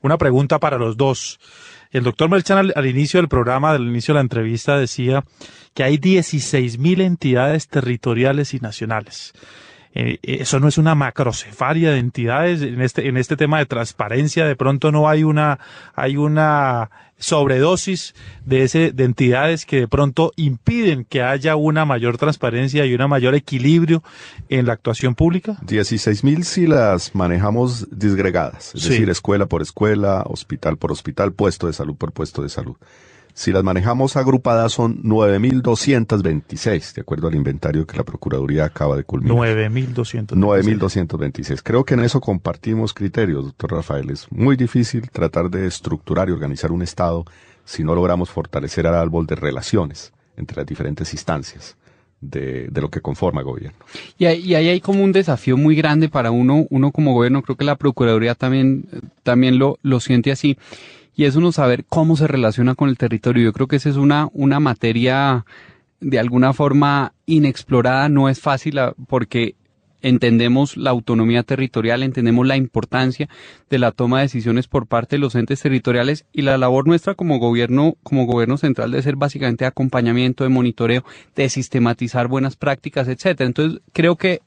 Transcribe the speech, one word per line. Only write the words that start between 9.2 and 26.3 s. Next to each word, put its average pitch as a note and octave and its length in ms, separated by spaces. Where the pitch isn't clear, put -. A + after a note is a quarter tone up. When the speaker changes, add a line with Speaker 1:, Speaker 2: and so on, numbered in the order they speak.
Speaker 1:
Eh, A#2 260
eso C3 380
no C#3+ 80
es D3 100
una D#3+ 160
macrocefalia C#3 960
de C#3+ 80
entidades B2+ 640
en B2+ 180
este, B2+ 280
en B2+ 100
este C3 200
tema D3+ 200
de D3 80
transparencia. B2 800
De C#3+ 100
pronto C#3 360
no D3+ 180
hay D#3 140
una, D3+ 340
hay C3+ 200
una D3 760
sobredosis D#3 960
de C3 180
ese, D#3+ 280
de C3 120
entidades C3 600
que C3+ 160
de A#2+ 60
pronto C#3+ 480
impiden D#3 680
que C3 180
haya C#3 320
una D#3 300
mayor A#2+ 340
transparencia C3+ 680
y B2+ 80
un C3 160
mayor C3 240
equilibrio D#3 720
en B2+ 200
la A#2 60
actuación A#2+ 420
pública. F3 480
Speaker 2:
Dieciséis G#2 600
mil D3+ 200